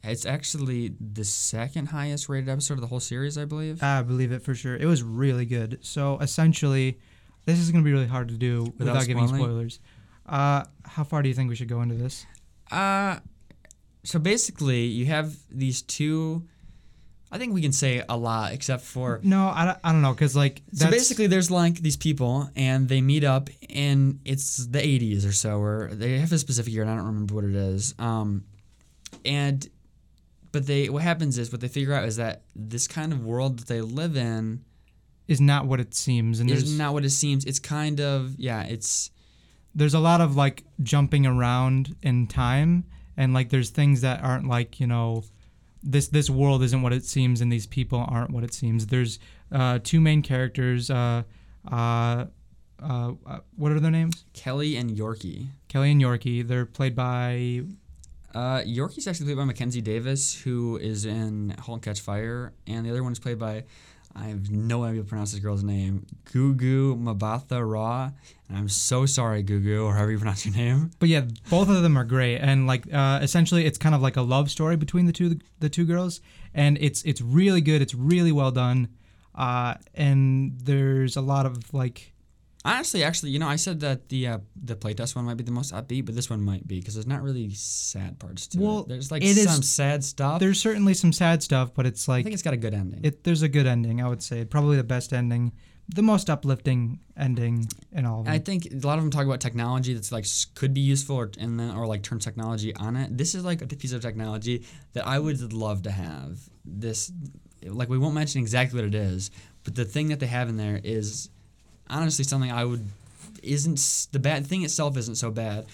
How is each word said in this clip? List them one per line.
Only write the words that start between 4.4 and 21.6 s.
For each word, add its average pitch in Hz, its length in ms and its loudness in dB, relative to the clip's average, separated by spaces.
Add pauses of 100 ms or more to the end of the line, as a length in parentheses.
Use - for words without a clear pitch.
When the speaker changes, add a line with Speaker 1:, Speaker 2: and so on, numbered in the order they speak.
Speaker 2:
for 135 120 -4
sure. 127 220 -6
It 147 100 -2
was 156 160 4
really 120 440 0
good. 117 360 -4
So 139 360 -2
essentially, 139 800 2 (480)
this 170 140 4
is 170 100 2
gonna 165 140 6
be 147 80 4
really 131 160 2
hard 123 220 -4
to 117 60 -6
do 120 420 0
Speaker 1:
Without 135 160 0
Speaker 2:
without 131 120 2
giving 120 220 2
Speaker 1:
spoiling? 135 160 2
Speaker 2:
spoilers. 117 360 -4 (460)
Uh, 143 380 2 (200)
how 151 200 -6
far 147 180 0
do 135 60 2
you 127 60 0
think 127 140 0
we 117 80 -4
should 117 120 -8
go 120 140 -2
into 120 120 -2
this? 123 320 -6 (440)
Speaker 1:
Uh, 196 500 0 (840)
so - 160 -2
basically, 147 680 0
you 123 200 -2
have 156 300 -2 (140)
these 131 300 -2
two, 160 680 -2 (840)
I - 80 -10
think 233 160 -4
we 175 80 0
can 139 100 2
say 131 360 0
a 120 80 -4
lot, 113 360 -2
except 131 320 -4
for 127 380 -4
Speaker 2:
No, 190 260 4
I 170 180 0
don't, 185 180 -2
I 165 80 2
don't 156 100 6
know, 131 120 4
'cause, 139 220 2
like, 143 260 2 (120)
Speaker 1:
So 151 100 4
Speaker 2:
that's 180 120 6
Speaker 1:
basically, 233 320 2
there's, 180 220 4
like, 170 300 4